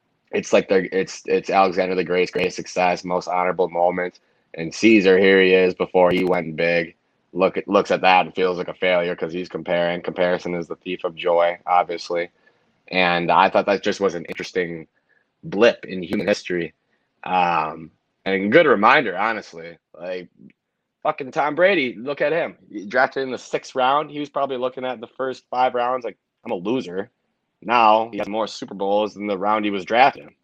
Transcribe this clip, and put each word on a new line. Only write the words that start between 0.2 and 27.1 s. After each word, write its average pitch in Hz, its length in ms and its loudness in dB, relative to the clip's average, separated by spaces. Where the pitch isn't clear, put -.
it's - 220 -2
like 101 160 2
the, 92 180 2
it's, - 280 -4
it's 92 240 -2
Alexander 92 460 2
the 92 100 0
Great's 90 260 0
greatest - 240 -2
success, 90 480 -2
most 90 240 -4
honorable 90 400 0
moment. 90 540 -2
And 82 200 -8
Caesar, 98 440 6
here 95 240 6
he 92 120 6
is 92 200 4
before 90 380 2
he 92 120 0
went 87 320 -2
big. 85 400 -2
Look 90 260 0
at, - 100 -6
looks 101 240 2
at 92 100 0
that 92 240 4
and 82 80 -12
feels 92 240 -2
like 87 120 -8
a 85 40 -12
failure 90 420 0
'cause 82 160 -8
he's 90 180 -8
comparing. 87 520 -2
Comparison 87 540 -2
is 85 120 -6
the 80 100 -10
thief 92 260 -8
of 85 120 -6
joy, 85 520 0
obviously. 87 640 -2
And 87 440 0
I 92 180 6
thought 101 180 0
that 98 160 0
just 101 160 -2
was 95 160 0
an 82 100 -10
interesting 85 640 -8
blip 98 420 2
in 92 160 -10
human 92 260 -4
history. 87 460 -4
Um, 80 680 -2
and 95 200 -2
a - 20 0
good 156 180 6
reminder, 113 500 4
honestly, 87 640 -8
like, 90 340 -10
fucking 139 260 -6
Tom 147 240 -2
Brady, 160 460 2
look 139 200 -8
at 151 120 0
him. 143 260 -4
He 101 160 -12
drafted 135 340 0
in 131 100 -6
the 113 60 -6
sixth - 380 -10
round. 143 340 0
He 147 100 -12
was 143 100 -8
probably 135 280 -4
looking 127 260 -6
at 127 160 -6
the 117 80 -14
first 131 440 -8
five 127 240 0
rounds 123 300 -2
like, 98 120 -10
"I'm 117 80 -10
a 107 40 -2
loser." 101 560 -4